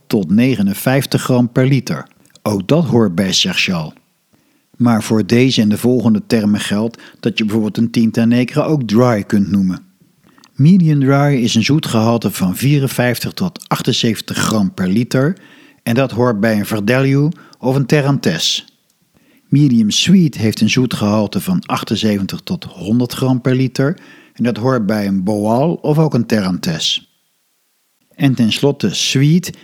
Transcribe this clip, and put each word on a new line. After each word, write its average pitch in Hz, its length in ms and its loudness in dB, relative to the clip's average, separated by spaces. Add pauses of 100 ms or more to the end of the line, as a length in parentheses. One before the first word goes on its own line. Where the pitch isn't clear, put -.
tot 92 240 -2
negenenvijftig 117 920 0
gram 123 300 0
per 131 160 2
liter. 131 400 -2 (340)
Ook 98 260 -4
dat 160 180 2
hoort 110 300 2
bij 95 160 -2
Serchal. 87 600 -2 (840)
Maar 120 260 2
voor 110 220 0
deze 120 360 2
en 107 80 2
de 104 80 0
volgende 117 500 2
termen 104 320 0
geldt 107 420 -4 (180)
dat - 180 -4
je 113 60 -4
bijvoorbeeld 107 340 -2
een 113 140 0
Tinta 113 340 0
Negra 123 380 0
ook 151 200 -2
dry 110 400 2
kunt 98 280 0
noemen. 92 280 0 (760)
Medium 156 460 4
dry 139 440 2
is 117 120 0
een 113 80 2
zoetgehalte 117 680 0
van 92 240 -2
vierenvijftig 135 800 -2
tot - 340 -8
achtenzeventig - 680 -2
gram 101 360 -2
per 92 140 -4
liter 131 500 0 (460)
en 117 120 -4
dat 131 160 0
hoort 117 280 0
bij 110 200 2
een 98 60 -2
Verdelho 135 640 0 (300)
of 131 160 -2
een 139 100 0
Terrantes. 135 800 -2 (800)
Medium 127 420 4
sweet 175 480 2
heeft 110 240 -2
een 110 80 0
zoetgehalte 107 720 0
van 90 240 -2
achtenzeventig 104 760 -4
tot - 220 -8
honderd 117 500 -4
gram 127 280 -2
per 131 140 0
liter 135 440 -2 (340)
en - 100 -6
dat 113 140 -2
hoort 120 280 0
bij 104 220 -2
een 95 160 -2
Boal 110 500 0
of 151 240 -2
ook 156 160 2
een 120 120 0
Terrantes. 92 920 -4 (1000)
En 135 200 0
tenslotte 117 580 0
sweet 151 720 0